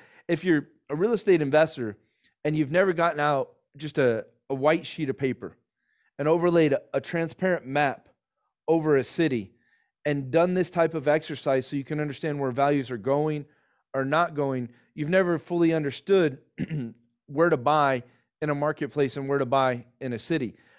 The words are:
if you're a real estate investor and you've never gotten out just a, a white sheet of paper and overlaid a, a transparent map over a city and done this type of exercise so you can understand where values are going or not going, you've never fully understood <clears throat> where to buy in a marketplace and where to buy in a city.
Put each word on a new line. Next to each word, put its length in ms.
if 160
you're 240
a 80
real 160
estate 300
investor 540
and 120
you've 140
never 220
gotten 280
out 300
just 220
a, 280
a 60
white 320
sheet 220
of 100
paper 380
and 100
overlaid 440
a, 100
a 60
transparent 640
map 420
over 280
a 80
city 480
and 260
done 240
this 160
type 240
of 140
exercise 580
so 100
you 80
can 160
understand 400
where 100
values 400
are 60
going 480
or 120
not 300
going, 340
you've 140
never 300
fully 360
understood 640
<clears throat> 360
where 240
to 60
buy 460
in 80
a 60
marketplace 600
and 120
where 100
to 80
buy 380
in 120
a 60
city. 360